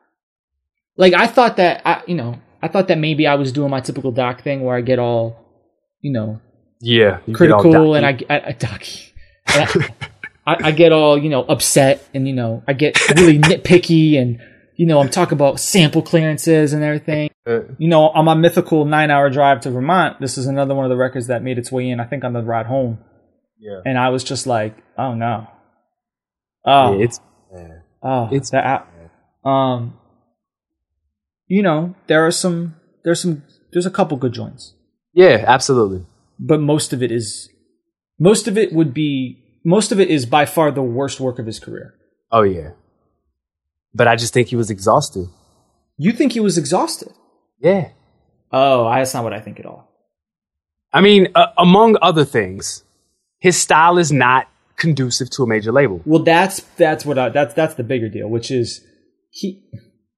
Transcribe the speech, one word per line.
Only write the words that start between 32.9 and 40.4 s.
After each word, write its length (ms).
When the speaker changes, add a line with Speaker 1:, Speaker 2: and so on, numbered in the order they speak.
Speaker 1:
there's 180
some, 220
there's 140
a 60
couple 260
good 160
joints. 420
Speaker 2:
Yeah, 340
absolutely. 580
Speaker 1:
But 200
most 340
of 80
it 100
is, 380
most 280
of 100
it 160
would 200
be, 720
most 260
of 80
it 100
is 160
by 200